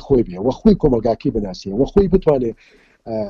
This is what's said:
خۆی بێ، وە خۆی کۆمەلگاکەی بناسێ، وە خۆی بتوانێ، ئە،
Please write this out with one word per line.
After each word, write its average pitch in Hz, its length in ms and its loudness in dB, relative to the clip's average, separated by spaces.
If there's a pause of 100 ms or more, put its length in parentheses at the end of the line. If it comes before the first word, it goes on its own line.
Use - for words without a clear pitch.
خۆی 123 180 2
بێ، 90 160 -8
وە 117 120 0
خۆی 208 240 4
کۆمەلگاکەی 120 560 0
بناسێ، 101 400 -8
وە 117 140 0
خۆی 196 220 2
بتوانێ، 147 440 0 (560)
ئە، 113 80 -8 (140)